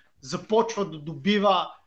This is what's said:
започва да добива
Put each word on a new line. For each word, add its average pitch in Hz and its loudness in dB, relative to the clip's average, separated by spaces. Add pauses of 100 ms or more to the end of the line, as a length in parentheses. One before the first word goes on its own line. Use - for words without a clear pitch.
(220)
започва 202 -2
да 156 -12
добива 165 2 (200)